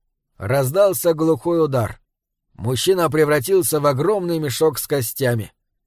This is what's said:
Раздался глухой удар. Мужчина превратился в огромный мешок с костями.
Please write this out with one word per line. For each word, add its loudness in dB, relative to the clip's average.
Раздался 0
глухой 0
удар. -2
Мужчина 0
превратился 2
в -2
огромный 0
мешок 0
с -10
костями. -4